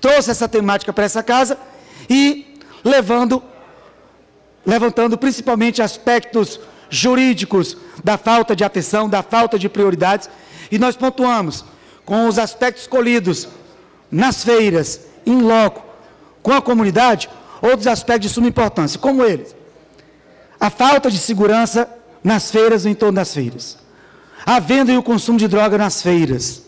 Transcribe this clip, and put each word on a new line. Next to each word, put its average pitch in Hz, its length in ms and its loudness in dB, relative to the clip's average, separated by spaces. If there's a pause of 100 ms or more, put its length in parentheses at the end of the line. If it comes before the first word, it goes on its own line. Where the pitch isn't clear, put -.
trouxe 277 300 2
essa 226 180 -2
temática 202 460 -2
para 208 100 0
essa 220 180 -2
casa 247 360 0 (500)
e 285 500 0 (240)
levando, 240 600 2 (1200)
levantando 226 540 0
principalmente 233 640 -2
aspectos 226 760 -2 (300)
jurídicos 220 880 0 (260)
da 208 140 -2
falta 226 400 0
de 202 80 0
atenção, 202 460 -2
da 196 120 -2
falta 226 360 0
de 190 100 -4
prioridades, 196 600 0 (420)
e 214 60 -2
nós 247 180 0
pontuamos 247 720 -2 (400)
com 220 200 0
os 214 120 0
aspectos 240 480 -4
colhidos 233 600 0 (640)
nas 220 320 0
feiras, 202 600 0 (240)
in 254 160 2
loco, 226 420 2 (580)
com 240 120 0
a 269 80 2
comunidade, 226 680 2 (320)
outros 226 260 2
aspectos 226 440 0
de - 40 -2
suma 233 140 2
importância, 202 500 -2
como 269 240 0
eles: 190 320 -2 (1040)
a 208 120 -2
falta 269 400 2
de 196 80 -2
segurança 220 720 0 (340)
nas 208 260 0
feiras 220 340 2
e 208 60 0
em 208 40 0
torno 208 200 0
das 185 180 -4
feiras, 120 460 -8 (680)
a 247 140 2
venda 247 320 2
e 254 60 4
o 247 60 0
consumo 233 360 0
de 214 80 2
droga 208 320 2
nas 202 240 -2
feiras 160 640 -2